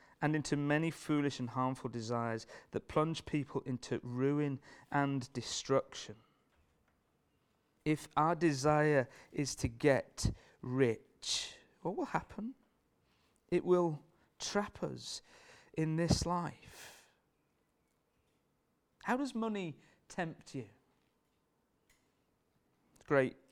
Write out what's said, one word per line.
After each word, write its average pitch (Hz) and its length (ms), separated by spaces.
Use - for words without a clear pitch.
and 151 140
into 147 220
many 147 340
foolish 143 480
and 120 120
harmful 127 380
desires 117 560
that - 160
plunge 160 360
people 139 360
into - 420
ruin 135 580
and 139 420
destruction." - 840
If 151 320
our 156 180
desire 151 760
is - 260
to 131 120
get 120 640
rich, - 960
what 175 120
will 320 120
happen? - 500
It 175 160
will 175 380
trap - 420
us 131 400
in 160 200
this 165 320
life. - 840
How 226 120
does 262 200
money 208 420
tempt - 460
you? 117 140
Great 135 300